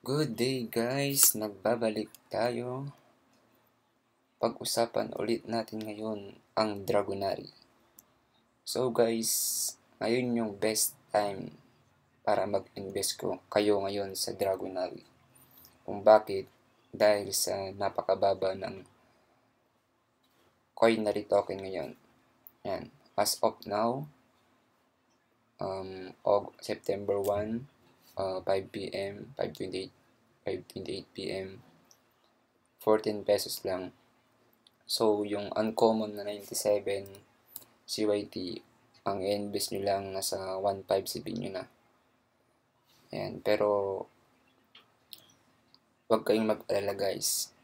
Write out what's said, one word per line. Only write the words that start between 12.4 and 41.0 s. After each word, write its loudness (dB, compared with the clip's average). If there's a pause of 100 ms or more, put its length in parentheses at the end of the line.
mag-invest -4
ko, -4
kayo 4
ngayon -4
sa -4
Dragonary. -2 (800)
Kung -2
bakit? 6 (480)
Dahil 4
sa -2
napakababa 2
ng -8 (1900)
Coinary 4
token 2
ngayon. -6 (640)
Yan. -6 (240)
As 2
of 2
now, 0 (1500)
um, -8
Aug-, 2
September -2
one, 0 (480)
uh, -4
five 0
P -8
M, -8
five -2
twenty-eight, -8 (480)
five -6
twenty-eight -8
P -8
M, -8 (1200)
fourteen 2
pesos 0
lang. -4 (960)
So, 2
yung -4
uncommon 2
na -8
ninety-seven 0 (720)
C 0
Y 2
T, -8 (400)
ang -2
invest -2
nyo -2
lang 0
nasa -4
one 0
five, 2